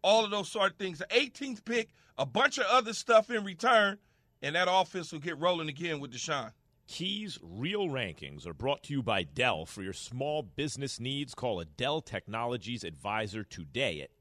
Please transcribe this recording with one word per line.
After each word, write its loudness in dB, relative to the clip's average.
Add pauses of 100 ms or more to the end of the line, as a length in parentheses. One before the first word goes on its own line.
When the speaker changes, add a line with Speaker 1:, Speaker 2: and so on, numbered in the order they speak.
Speaker 1:
all 6
of -4
those -4
sort 2
of -20
things. -6
The -6
eighteenth 0
pick, 0 (280)
a 2
bunch 2
of 2
other 6
stuff 6
in 0
return, 4 (440)
and -2
that 4
offense 2
will -8
get -6
rolling 2
again -4
with -10
Deshaun. -4 (360)
Speaker 2:
Key's -6
Real -4
Rankings -6
are -8
brought -2
to -8
you 0
by 2
Dell. 0
For -12
your -6
small -4
business -6
needs, -4
call -2
a -6
Dell -2
Technologies -6
advisor -4
today -4
at -12 (120)